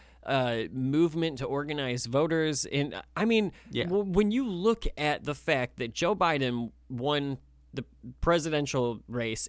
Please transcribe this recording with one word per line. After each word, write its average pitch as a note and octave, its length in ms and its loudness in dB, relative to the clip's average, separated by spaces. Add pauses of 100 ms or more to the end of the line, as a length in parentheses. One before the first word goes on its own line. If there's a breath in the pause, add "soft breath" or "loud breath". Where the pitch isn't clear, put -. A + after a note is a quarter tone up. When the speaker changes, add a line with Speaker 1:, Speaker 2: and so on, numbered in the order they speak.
(240 soft breath)
Speaker 1:
uh, B2 380 0 (100)
movement D3+ 680 0
to C3+ 60 -6
organize C3+ 640 -4
voters. D#3 600 2
And, C#3 340 0 (160)
I F3 80 0
mean, A3 280 4 (180 loud breath)
Speaker 2:
Yeah. - 140 0
Speaker 1:
w-, F#3 200 2
when G3+ 280 4
you B3+ 160 0
look G3+ 360 0 (120)
at D3 280 0
the C#3+ 100 -2
fact C3+ 440 -2
that A#2 160 -6
Joe F#3 220 0
Biden C3 560 0 (180)
won C#3 480 -2 (340)
the C3+ 120 -6 (360)
presidential D3 880 0
race A2+ 400 -4